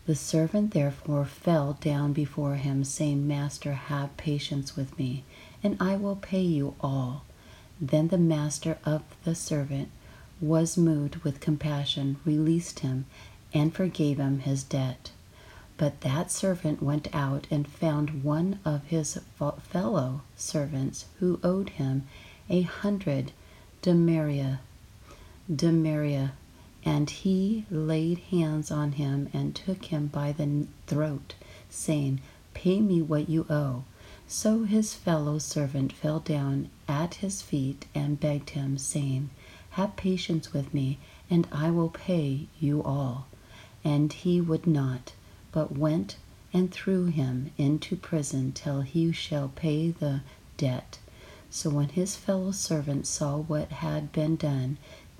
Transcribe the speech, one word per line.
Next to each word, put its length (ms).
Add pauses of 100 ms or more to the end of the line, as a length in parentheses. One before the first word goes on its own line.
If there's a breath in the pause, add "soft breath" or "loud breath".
The 100
servant 580
therefore 520
fell 560
down 320
before 440
him, 280
saying, 420
'Master, 460
have 440
patience 600
with 220
me, 260 (380 loud breath)
and 180
I 160
will 200
pay 260
you 380
all.' 440 (560 loud breath)
Then 280
the 100
master 680
of 180 (220)
the 100
servant 560 (500 loud breath)
was 360
moved 400
with 240
compassion, 840
released 560
him, 260 (460 loud breath)
and 220
forgave 440
him 220
his 220
debt. 480 (680 loud breath)
But 260
that 280
servant 520
went 300
out 380
and 160
found 560
one 420
of 200
his 340 (180)
fo-, 260
fellow 600 (140)
servants 720 (120)
who 240
owed 280
him 360 (420 loud breath)
a 140
hundred 720 (500 loud breath)
denarii, 760 (960 loud breath)
denarii, 760 (540 loud breath)
and 260
he 600
laid 480 (120)
hands 400
on 220
him 400
and 220
took 320
him 200
by 260
the 100
n-, 260 (180)
throat, 480 (340 loud breath)
saying, 520 (320 loud breath)
'Pay 280
me 200
what 280
you 200
owe.' 360 (440 loud breath)
So 360
his 300
fellow 440
servant 540
fell 280
down 480 (200)
at 280
his 260
feet 520
and 260
begged 300
him, 260
saying, 540 (400 loud breath)
'Have 260
patience 560
with 220
me, 240 (320 loud breath)
and 200
I 200
will 200
pay 580 (120)
you 220
all.' 440 (580 loud breath)
And 280
he 280
would 260
not, 460 (400 loud breath)
but 260
went 380 (360)
and 200
threw 340
him 500
into 380
prison 560
till 300
he 320
shall 420
pay 380
the 300 (340 loud breath)
debt. 420 (520 loud breath)
So 200
when 200
his 260
fellow 340
servants 580
saw 300
what 320
had 400
been 240
done, 440 (420 loud breath)